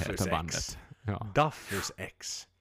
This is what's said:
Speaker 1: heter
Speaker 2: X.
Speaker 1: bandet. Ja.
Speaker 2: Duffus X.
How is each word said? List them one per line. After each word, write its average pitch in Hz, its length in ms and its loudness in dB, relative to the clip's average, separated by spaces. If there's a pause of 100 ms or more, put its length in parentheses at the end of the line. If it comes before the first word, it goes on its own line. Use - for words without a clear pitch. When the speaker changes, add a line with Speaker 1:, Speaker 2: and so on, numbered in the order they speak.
Speaker 1:
heter - 120 0
Speaker 2:
X. 90 160 2
Speaker 1:
bandet. 82 500 0 (220)
Ja. 107 340 -2
Speaker 2:
Duffus 143 600 2
X. - 500 -8 (140)